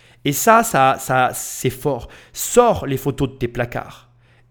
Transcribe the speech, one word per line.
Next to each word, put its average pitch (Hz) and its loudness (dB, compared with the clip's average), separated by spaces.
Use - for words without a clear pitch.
Et 143 0
ça, 226 4
ça, 135 2
ça, 127 0
c'est - -6
fort. 127 -6
Sors - 2
les 135 -2
photos 135 -2
de - -20
tes - -4
placards - -8